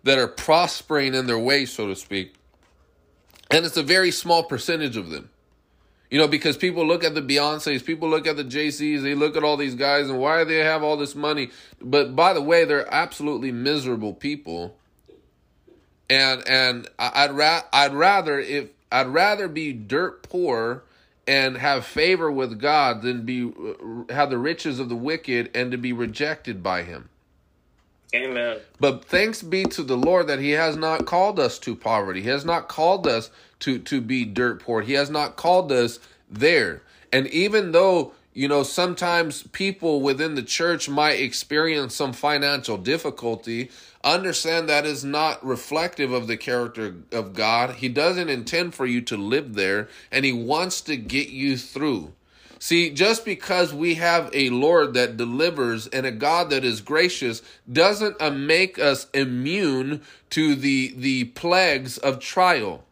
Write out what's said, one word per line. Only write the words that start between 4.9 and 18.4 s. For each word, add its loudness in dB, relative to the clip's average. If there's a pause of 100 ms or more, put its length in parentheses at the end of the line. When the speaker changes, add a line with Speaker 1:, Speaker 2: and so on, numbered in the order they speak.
Speaker 1:
of -8
them. -12 (800)
You 0
know, 6
because 0
people 0
look 2
at -2
the -2
Beyoncés, 0
people -4
look 0
at 0
the -6
Jay-Z's, -4
they -2
look 0
at 0
all 2
these -4
guys, 2
and -2
why 2
do 0
they 0
have 2
all 0
this -6
money? -4 (320)
But 2
by 6
the 0
way, 6
they're 0
absolutely -2
miserable -2
people. -8 (1300)
And, 2
and 2 (120)
I, -2 (140)
I'd -4
ra-, 2 (100)
I'd 4
rather, 4
if, -6 (220)